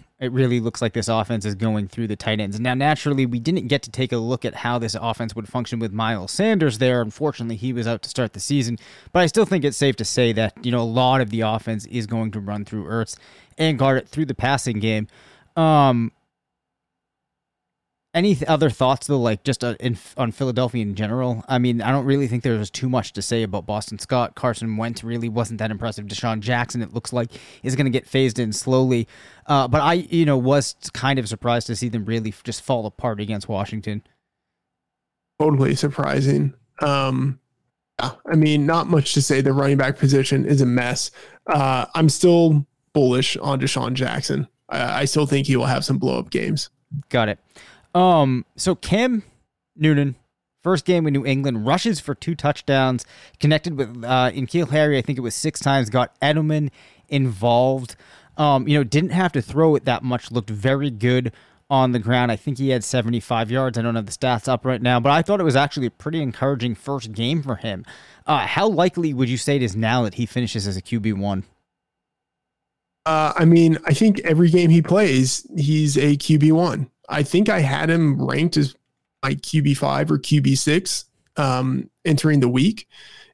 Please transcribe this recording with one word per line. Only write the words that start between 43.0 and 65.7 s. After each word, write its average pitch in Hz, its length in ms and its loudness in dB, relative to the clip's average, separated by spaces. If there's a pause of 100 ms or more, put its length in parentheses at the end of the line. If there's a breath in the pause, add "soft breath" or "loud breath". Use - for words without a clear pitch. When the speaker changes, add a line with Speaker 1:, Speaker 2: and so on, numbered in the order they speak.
Speaker 2:
on 135 220 -4
Deshaun 131 360 -4
Jackson. 135 520 -4 (220)
I, 127 320 -2
I 143 40 2
still 147 200 0
think 139 220 0
he 135 80 2
will 123 100 0
have 131 180 -2
some 131 140 -2
blow-up 127 320 -4
games. - 400 -4 (400)
Speaker 1:
Got 113 200 0
it. - 100 -6 (540 soft breath)
Um, 156 520 4 (100)
so 185 200 -2
Cam 226 480 0 (520)
Newton, 143 400 2 (480)
first 175 220 0
game 175 180 2
with 147 100 2
New 135 120 0
England, 131 400 -2
rushes 180 340 0
for 143 160 -8
two 165 200 -6
touchdowns, 135 680 0 (340 soft breath)
connected 151 380 0
with, 120 260 -6
uh, 127 280 2
N'Keal 135 380 -2
Harry, 151 280 2
I 127 40 2
think 127 160 -4
it 131 40 -6
was 113 140 -6
six - 240 -4
times, 135 300 0
got 123 320 -2
Edelman 151 480 0 (400 soft breath)
involved. 127 840 0 (420 soft breath)
Um, 143 300 2
you 147 100 4
know, 143 60 2
didn't 147 280 0
have 180 220 0
to 131 80 0
throw 151 340 4
it 127 100 -2
that 123 180 -2
much, 123 280 -4
looked 117 180 -4
very 135 400 0
good 123 420 0 (380 soft breath)
on 131 220 4
the 120 80 0
ground. 120 320 2
I 110 40 0
think 127 220 -6
he 135 120 0
had 127 140 0
seventy-five 113 680 -2
yards. 127 260 -2
I 117 40 -2
don't 117 140 -2
have 110 100 -4
the - 60 -14
stats 123 360 -2
up 127 180 -2
right 127 160 -2
now, 123 180 2
but 135 120 2
I 156 100 4
thought 196 180 0
it 180 40 0
was 139 120 2
actually 139 320 0